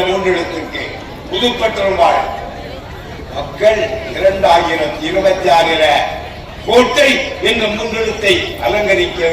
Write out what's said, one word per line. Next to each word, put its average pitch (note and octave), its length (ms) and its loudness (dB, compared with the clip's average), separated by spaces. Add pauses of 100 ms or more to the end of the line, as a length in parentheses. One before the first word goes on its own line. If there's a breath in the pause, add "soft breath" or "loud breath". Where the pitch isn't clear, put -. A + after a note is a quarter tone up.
மூன்றெழுத்துக்கு E3+ 720 -2 (480)
புதுப்பட்டினம் G3+ 720 0
வாழ் D#3 200 4 (1160)
மக்கள் - 440 2 (360)
இரண்டாயிரத்தி E3+ 920 2
இருபத்தி F#3+ 460 2
ஆறில D#3+ 280 4 (840)
கோட்டை B3 440 4 (400)
என்ற A#3 120 0 (140)
மூன்றெழுத்தை G#3+ 580 0 (320)
அலங்கரிக்க F#3 540 0 (120)